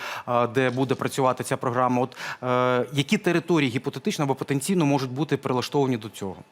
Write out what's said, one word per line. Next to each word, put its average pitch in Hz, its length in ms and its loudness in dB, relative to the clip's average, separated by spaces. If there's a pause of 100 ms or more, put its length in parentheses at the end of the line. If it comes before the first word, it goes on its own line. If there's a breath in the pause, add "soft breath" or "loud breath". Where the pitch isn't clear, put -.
(280 loud breath)
е, 120 200 4
де 127 220 2
буде 127 260 0
працювати 127 480 0
ця 131 140 -2
програма. 123 440 2
От, 123 160 -4 (260 loud breath)
е, 127 500 2
які 143 240 0
території 170 520 2
гіпотетично 143 560 -4
або 135 100 2
потенційно 160 500 0
можуть 139 260 2
бути 143 260 -2
прилаштовані 131 600 0
до 107 120 -8
цього? 95 260 -8 (160)